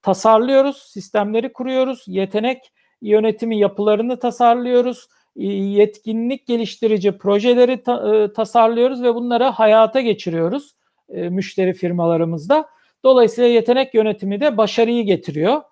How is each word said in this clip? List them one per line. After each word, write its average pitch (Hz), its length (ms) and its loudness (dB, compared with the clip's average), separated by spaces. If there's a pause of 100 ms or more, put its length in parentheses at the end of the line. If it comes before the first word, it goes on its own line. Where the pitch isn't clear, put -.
tasarlıyoruz, 247 720 2
sistemleri 214 760 -6
kuruyoruz, 262 540 -4
yetenek 208 680 -4 (300)
yönetimi 214 560 0
yapılarını 208 600 0
tasarlıyoruz, 247 880 0 (280)
e, 196 100 -8
yetkinlik 214 1000 -2
geliştirici 214 720 -2
projeleri 247 640 2
ta-, 214 320 -2
e, 208 180 0
tasarlıyoruz 233 680 0
ve 240 120 0
bunları 240 300 -2
hayata 220 560 4
geçiriyoruz, 185 760 -4 (340)
e, 175 200 -8
müşteri 185 440 -4
firmalarımızda. 170 960 -2 (360)
Dolayısıyla 247 460 4
yetenek 240 440 0
yönetimi 208 460 -2
de 277 160 0
başarıyı 226 480 0
getiriyor. 190 680 -2